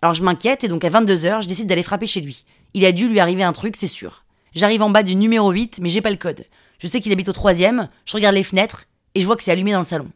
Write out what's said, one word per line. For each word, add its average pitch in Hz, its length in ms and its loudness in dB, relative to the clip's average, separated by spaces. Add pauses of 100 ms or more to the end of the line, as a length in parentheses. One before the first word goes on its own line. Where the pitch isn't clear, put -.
Alors 170 100 2
je 165 80 -4
m'inquiète, 202 420 0
et 233 40 -2
donc 170 180 -4
à 170 40 2
vingt-deux 190 360 2
heures, 214 160 0
je 190 60 -8
décide 190 180 -6
d'aller 180 160 0
frapper 202 240 -6
chez 202 160 -4
lui. 143 240 -14 (300)
Il 190 100 4
a 185 60 6
dû 185 160 0
lui 214 120 2
arriver 180 220 2
un 180 100 2
truc, 202 260 -6
c'est 190 100 -6
sûr. - 380 -12 (280)
J'arrive 208 300 2
en 208 80 2
bas 208 100 6
du 185 140 0
numéro 214 340 4
huit, 214 320 -4
mais 175 80 -2
j'ai 190 120 0
pas 214 100 -2
le 196 40 -2
code. - 300 -8 (320)
Je - 80 -14
sais 196 160 -4
qu'il 208 100 -2
habite 190 180 0
au 185 40 -2
troisième, 190 560 2 (160)
je - 80 -12
regarde 208 220 2
les 196 80 2
fenêtres, - 420 -2 (300)
et 196 60 0
je 180 40 0
vois 220 100 2
que 233 60 -10
c'est 190 100 -2
allumé 185 200 0
dans 196 80 0
le 175 60 -4
salon. 151 300 -8